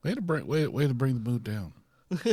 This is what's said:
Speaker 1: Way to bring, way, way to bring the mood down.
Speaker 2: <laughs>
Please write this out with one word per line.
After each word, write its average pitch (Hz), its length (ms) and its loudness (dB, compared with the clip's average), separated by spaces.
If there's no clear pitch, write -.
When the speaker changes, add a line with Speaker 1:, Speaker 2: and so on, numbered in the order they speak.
Speaker 1:
Way 170 100 0
to 269 60 -6
bring, 165 260 -2
way, 151 200 0
way 143 200 0
to 135 80 2
bring 131 200 2
the 117 160 -2
mood 120 140 -2
down. 104 280 -6
Speaker 2:
<laughs> - 220 -4